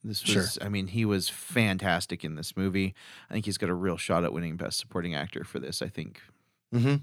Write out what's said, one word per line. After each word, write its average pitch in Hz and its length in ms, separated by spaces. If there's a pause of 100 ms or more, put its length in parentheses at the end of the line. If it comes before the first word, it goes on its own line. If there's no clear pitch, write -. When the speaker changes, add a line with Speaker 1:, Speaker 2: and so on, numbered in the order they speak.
Speaker 1:
This 107 160
Speaker 2:
Sure. - 240
Speaker 1:
was, - 180
I 101 80
mean, 98 200
he 113 160
was 98 240
fantastic 92 960
in 80 100
this 78 220
movie. 95 380 (360)
I - 40
think 104 120
he's 98 120
got 90 120
a 90 40
real 90 220
shot 85 280
at - 80
winning 82 240
Best - 220
Supporting 85 360
Actor - 300
for - 140
this, 65 220
I - 80
think. - 320 (540)
Speaker 2:
Mm-hmm. 131 280